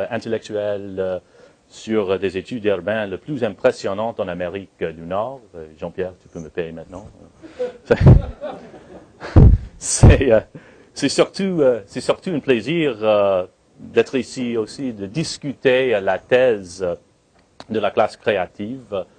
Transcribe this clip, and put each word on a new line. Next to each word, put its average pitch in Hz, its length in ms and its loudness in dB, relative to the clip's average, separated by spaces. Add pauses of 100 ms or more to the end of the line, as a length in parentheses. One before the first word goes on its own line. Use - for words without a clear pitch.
intellectuelle, 104 880 -6
euh, 92 220 -4 (500)
sur 101 480 -2
des 92 200 -4
études 101 280 -8
urbaines 101 460 -2
le 90 60 -6
plus 131 260 -8
impressionnante 110 760 -2
en 101 80 -6
Amérique 90 560 -8
du 82 180 -8
Nord. 107 400 -8 (120)
Euh, 80 140 -16 (100)
Jean-Pierre, 90 420 -8
tu - 100 -20
peux 87 100 -14
me 80 100 -14
payer 82 220 -8
maintenant. 90 340 -16 (840)
<laughs> - 80 2 (1800)
C'est, - 540 6
euh, 110 80 6 (560)
c'est 139 140 0
surtout, - 340 0
euh, 143 420 2
c'est - 160 -10
surtout 147 300 -2
un 151 80 -2
plaisir, 131 640 0
euh, 101 420 2 (340)
d'être - 360 0
ici 120 420 -4
aussi, 120 360 -6
de 98 120 -10
discuter, 131 880 -2
euh, 101 60 2
la 95 180 0
thèse, 104 640 0
euh, 87 140 -2 (720)
de 110 100 -4
la 101 120 -2
classe 107 260 0
créative, 104 880 -6 (140)